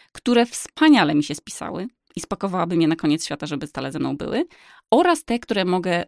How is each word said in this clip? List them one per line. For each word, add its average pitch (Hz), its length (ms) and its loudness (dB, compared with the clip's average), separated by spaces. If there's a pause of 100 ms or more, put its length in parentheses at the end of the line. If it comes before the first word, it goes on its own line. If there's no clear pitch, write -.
(120)
które 240 340 2
wspaniale 233 720 4
mi 147 80 2
się 147 120 -8
spisały - 520 -10 (280)
i - 40 -10
spakowałaby 185 560 -4
mnie 165 120 4
na 160 80 2
koniec 160 300 -2
świata, 147 200 -8
żeby 147 220 -8
stale 135 240 -8
ze 151 80 -8
mną 135 180 -4
były, 285 280 -4 (460)
oraz 339 320 4
te, 233 160 -2
które 202 260 -2
mogę 180 420 0